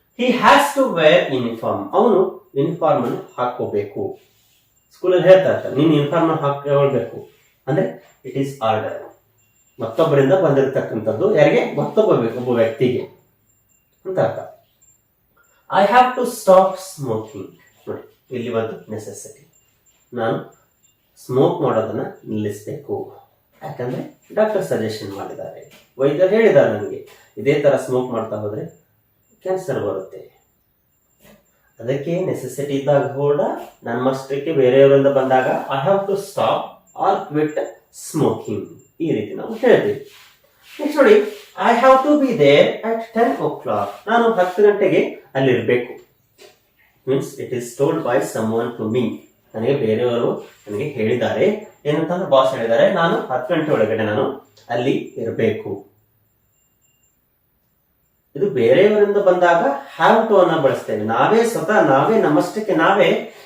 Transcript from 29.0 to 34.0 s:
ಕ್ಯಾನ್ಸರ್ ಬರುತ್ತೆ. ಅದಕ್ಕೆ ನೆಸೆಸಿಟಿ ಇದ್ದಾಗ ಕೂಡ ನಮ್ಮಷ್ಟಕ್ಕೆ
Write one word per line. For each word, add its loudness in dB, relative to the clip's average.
ಕ್ಯಾನ್ಸರ್ -4
ಬರುತ್ತೆ. -10
ಅದಕ್ಕೆ -4
ನೆಸೆಸಿಟಿ -6
ಇದ್ದಾಗ 0
ಕೂಡ 0
ನಮ್ಮಷ್ಟಕ್ಕೆ -4